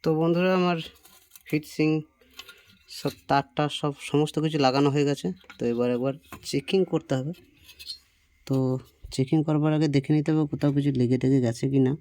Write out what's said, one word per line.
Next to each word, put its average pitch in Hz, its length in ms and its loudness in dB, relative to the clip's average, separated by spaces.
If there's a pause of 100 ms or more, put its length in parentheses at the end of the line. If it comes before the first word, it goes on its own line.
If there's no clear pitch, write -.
তো 160 60 -2 (120)
বন্ধুরা 170 300 2 (100)
আমার 175 180 0 (680)
ফিটসিং 156 420 -2 (960)
সব - 240 -8 (160)
তারটা 139 400 0
সব 147 240 -4 (180)
সমস্ত 147 240 2 (100)
কিছু 156 140 -2
লাগানো 139 320 4
হয়ে 143 140 0
গেছে। 139 220 -2 (320)
তো - 40 -6 (100)
এবার 120 180 0
একবার 127 240 -2 (360)
চেকিং 190 340 0
করতে 160 340 -4
হবে। 143 140 -6 (1120)
তো 139 100 -2 (580)
চেকিং 139 320 2
করবার 151 300 2
আগে 156 120 2
দেখে 139 240 2
নিতে 151 200 2
হবে 156 200 2
কোথাও 147 240 0
কিছু 143 140 2 (100)
লেগে 123 180 2
টেগে 131 280 4
গেছে 117 260 -2
কি 139 140 2
না। 131 140 2